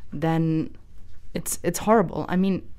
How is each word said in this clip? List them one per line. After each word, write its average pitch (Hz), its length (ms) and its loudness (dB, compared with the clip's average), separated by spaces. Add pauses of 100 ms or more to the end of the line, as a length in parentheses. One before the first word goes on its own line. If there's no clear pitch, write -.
(140)
then 160 580 2 (600)
it's, - 300 -4
it's 170 160 0
horrible. 208 480 4
I 180 80 0
mean, 185 280 2 (160)